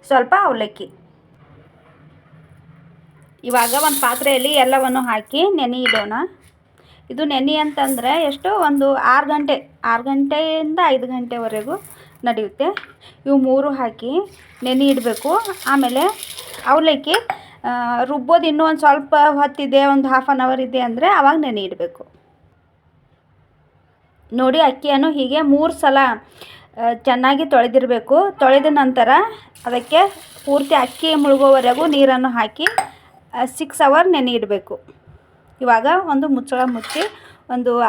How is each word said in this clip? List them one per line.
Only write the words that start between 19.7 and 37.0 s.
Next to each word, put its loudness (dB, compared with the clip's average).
ಒಂದು 2
ಹಾಫ್ 0
ಆನ್ 0
ಅವರ್ -2
ಇದೆ -4
ಅಂದ್ರೆ 2
ಅವಾಗ 4
ನೆನೆ -4
ಇಡಬೇಕು. -10
ನೋಡಿ, 2
ಅಕ್ಕಿಯನ್ನು 0
ಹೀಗೆ -2
ಮೂರು 2
ಸಲ, 4
ಆ, 0
ಚೆನ್ನಾಗಿ 2
ತೊಳೆದಿರಬೇಕು. 2
ತೊಳೆದ 4
ನಂತರ 2
ಅದಕ್ಕೆ 0
ಪೂರ್ತಿ 0
ಅಕ್ಕಿ -4
ಮುಳುಗೋವರೆಗೂ 4
ನೀರನ್ನು 2
ಹಾಕಿ, -4
ಆ, -2
ಸಿಕ್ಸ್ -4
ಅವರ್ 4
ನೆನೆ -2
ಇಡಬೇಕು. -6
ಇವಾಗ 2
ಒಂದು 0
ಮುಚ್ಚಳ -4
ಮುಚ್ಚಿ -8